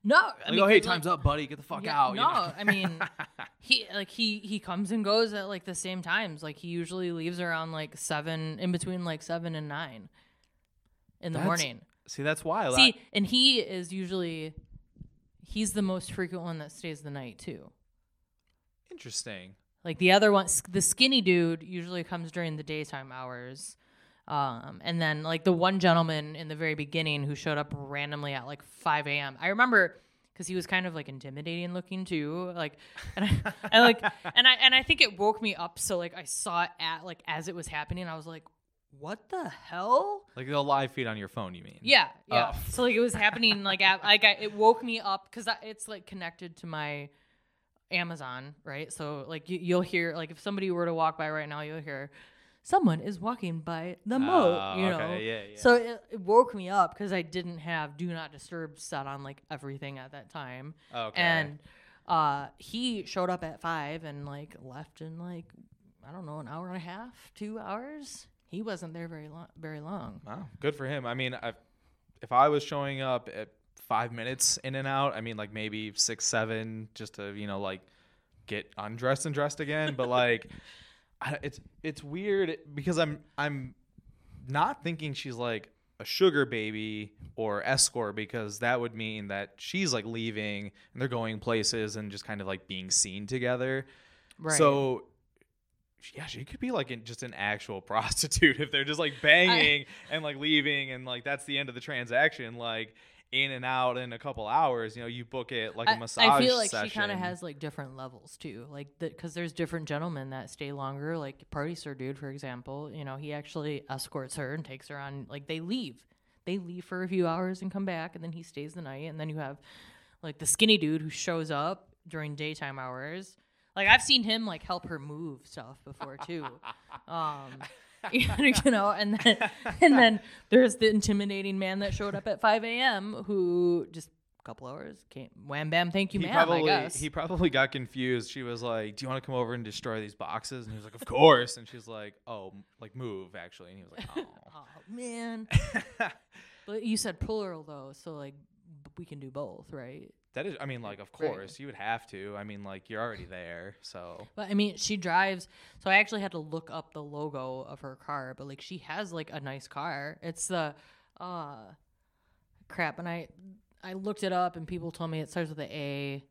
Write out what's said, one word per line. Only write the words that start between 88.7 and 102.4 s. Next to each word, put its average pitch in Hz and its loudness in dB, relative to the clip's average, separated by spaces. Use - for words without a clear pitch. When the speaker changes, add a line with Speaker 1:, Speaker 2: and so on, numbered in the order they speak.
Speaker 2:
would 117 -4
mean 110 -8
that 98 -6
she's, 180 -2
like, 107 -2
leaving 107 -6
and 123 -8
they're 135 -2
going 113 -4
places 110 0
and 107 -8
just 101 -12
kind 101 -8
of, 95 -6
like, 95 -6
being 92 -6
seen 101 0
together. 127 -2
Speaker 1:
Right. 156 -2
Speaker 2:
So, 139 4
yeah, 151 -12
she 120 -10
could - -14
be, 254 -2
like, 156 -2
in, 113 -8
just 117 -10
an 123 -10
actual 101 -2
<laughs> - -10
prostitute 127 4
if 147 -2
they're 139 2
just, 151 -2
like, 151 0
banging 151 8
Speaker 1:
I - -2
Speaker 2:
and, 160 -2
like, 147 -4
leaving 143 2
and, 127 -10
like, 123 -8
that's 139 -4
the 139 -2
end 139 -2
of 120 -12
the 123 -8
transaction. 123 0